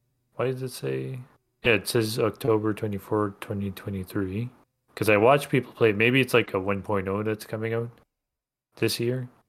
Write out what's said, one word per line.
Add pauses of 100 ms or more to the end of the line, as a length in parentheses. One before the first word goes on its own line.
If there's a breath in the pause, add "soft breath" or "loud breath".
(340)
Why
does
it
say? (420)
Yeah,
it
says
October
twenty-fourth,
twenty
twenty-three. (440)
'Cause
I
watch
people
play.
Maybe
it's,
like,
a
one
point
oh
that's
coming
out (880)
this
year. (200)